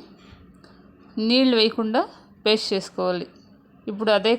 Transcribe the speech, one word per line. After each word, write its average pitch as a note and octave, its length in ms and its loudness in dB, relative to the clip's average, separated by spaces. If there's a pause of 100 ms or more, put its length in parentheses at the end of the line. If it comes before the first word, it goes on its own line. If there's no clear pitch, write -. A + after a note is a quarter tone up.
(1300)
నీళ్ళు B3+ 320 4
వేయకుండా A3+ 420 0 (420)
పేస్ట్ G#3+ 300 0
చేసుకోవాలి. F3+ 520 -4 (640)
ఇప్పుడు G#3+ 280 -2
అదే A3 200 2